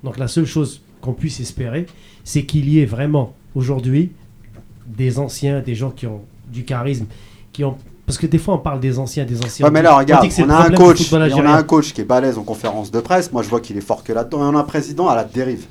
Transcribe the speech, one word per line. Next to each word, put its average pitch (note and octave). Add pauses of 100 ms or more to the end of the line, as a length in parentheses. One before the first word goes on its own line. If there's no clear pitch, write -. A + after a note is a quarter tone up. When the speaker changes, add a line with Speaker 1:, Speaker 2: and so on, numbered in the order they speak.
Speaker 1:
Donc B2
la C3
seule D#3+
chose - (220)
qu'on B2+
puisse -
espérer, C3 (380)
c'est -
qu'il C#3+
y D3+
ait C#3
vraiment C3+ (200)
aujourd'hui C3+ (760)
des A#2+
anciens, C#3
des A#2+
gens B2+
qui B2
ont G#2 (280)
du A#2+
charisme, B2 (460)
qui C#3+
ont, C3+ (300)
parce -
que E3+
des E3
fois F#3
on D#3+
parle C#3
des B2+
anciens, C3+
des A#2+
anciens, C3
Speaker 2:
Ouais, D3
mais D#3
Speaker 1:
on -
Speaker 2:
là, E3+
Speaker 1:
dit, C#3+
Speaker 2:
regarde, C#3
Speaker 1:
on -
dit -
que -
c'est E3
Speaker 2:
on C#3
Speaker 1:
le D3
Speaker 2:
a D#3
un E3
Speaker 1:
problème E3+
du F3+
Speaker 2:
coach, F3
Speaker 1:
football D#3+
Speaker 2:
et -
on C#3+
a -
Speaker 1:
algérien. D3
Speaker 2:
un D#3
coach D3+
qui -
est G#2+
balèze B2+
en A2
conférence G#2
de A2+
presse. F3
Moi, A#2+
je G#2
vois A#2
qu'il -
est G3
fort A2+
que -
là-dedans. A#2
Et C#3+
on -
a D3
un D3
président D3
à C3+
la A2+
dérive. B2+